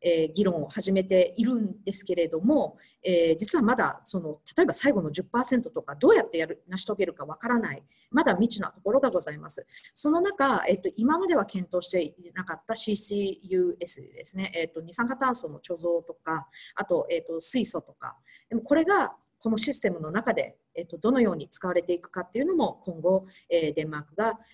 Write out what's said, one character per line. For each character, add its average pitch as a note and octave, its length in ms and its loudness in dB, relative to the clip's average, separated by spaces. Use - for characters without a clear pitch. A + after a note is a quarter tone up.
え E3 200 4
ー、 D#3 80 -2
議 F3+ 100 2
論 E3+ 220 2
を C#3+ 40 -10
始 - 220 -4
め F#3+ 140 2
て F#3 320 4
い A3+ 80 0
る B3+ 100 2
ん G#3 300 -2
で G3 80 -4
す - 120 0
け F3+ 120 -2
れ E3+ 100 2
ど D#3+ 140 -4
も、 C4 360 2
え E3+ 300 4
ー、 - 20 2
実 G#3+ 200 0
は D4 60 4
ま A3+ 140 4
だ E3+ 260 0
そ - 160 -6
の、 D#3 160 -6
例 F4 80 6
え - 20 6
ば A#3 60 0
最 - 180 4
後 G#3 100 2
の D#3 120 -4
十 E3+ 100 -4
パ A#3 160 -2
ー B3 60 2
セ C4 100 2
ン B3 80 2
ト - 80 -10
と D#3 100 -6
か C#3+ 140 -12
ど D3 140 4
う A4 80 10
や D4 80 4
っ - 60 -8
て E3 80 -2
や D#3+ 80 0
る、 - 200 -12
成 F#3 120 -8
し - 80 -2
遂 G#3 100 -4
げ F#3+ 100 0
る E3 80 -8
か C#3+ 100 -14
わ D#3 120 -12
か - 100 -10
ら A#3+ 140 2
な E3+ 120 -4
い、 - 120 -14
ま D#4 140 2
だ A3 100 4
未 G#3 140 2
知 G3+ 120 -2
な F#3 120 -6
と - 80 -20
こ G3+ 100 -2
ろ B3 80 4
が C4 140 2
ご F3+ 80 0
ざ D3+ 100 -6
い D3+ 80 -10
ま D#3 100 -14
す。 - 160 -10
そ - 160 0
の E4 100 4
中、 C#4 460 2
え G3 80 4
っ F#3+ 60 -2
と、 F#3+ 160 -4
今 D4 240 2
ま F#4+ 80 0
で E4+ 80 2
は G3+ 100 0
検 F3+ 260 -6
討 F3+ 120 -2
し - 40 -8
て F3+ 140 0
い D3+ 120 -6
な F#3 80 -10
か E3 120 -8
っ - 120 -14
た - 80 -4
シ - 180 0
ー - 40 2
シ G3+ 480 -2
ー F#3 40 -18
ユ F3+ 220 2
ー E3+ 80 -8
エ E3+ 80 -6
ス - 160 -4
で - 220 -20
す - 120 -12
ね、 F#3+ 200 -8
え E3 80 -2
っ E3 80 -10
と、 E3 80 -10
二 E3 120 -12
酸 A#3+ 140 -2
化 B3 100 -6
炭 C4 200 0
素 - 120 -6
の D3 120 -14
貯 - 160 -8
蔵 E3+ 280 0
と E3+ 100 -16
か、 D#3+ 340 -8
あ - 100 -6
と、 E3+ 240 0
え E3+ 100 -2
っ D#3+ 60 -6
と、 E3 160 -8
水 A#3 240 0
素 - 160 0
と - 120 -20
か、 - 240 -14
で A3+ 80 -6
も G#3+ 60 -2
こ C#4+ 120 2
れ D#4+ 100 4
が F4+ 300 2
こ A3+ 120 -2
の A3 60 0
シ C#4 160 0
ス - 80 0
テ G#3 100 0
ム E3+ 100 -6
の D#3 100 -6
中 G#3+ 240 -2
で、 - 220 -4
え E3 80 -8
っ E3 60 -10
と、 E3+ 100 -14
ど A3 140 2
の C4 80 4
よ G3+ 140 4
う - 20 -6
に D3+ 120 -10
使 - 160 -4
わ F3+ 100 -2
れ F3 80 4
て F3 100 -2
い F3 80 0
く - 100 -20
か F#3 120 -8
っ - 100 -12
て A#3 80 -2
い - 20 0
う - 20 0
の F4+ 120 0
も A3+ 280 0
今 E3 160 -10
後、 F#3+ 260 2
え E3 200 2
ー、 D3 40 -2
デ D#3 120 -2
ン D#3 60 -8
マ D3+ 100 -8
ー - 20 -14
ク - 140 -14
が、 A3+ 240 -2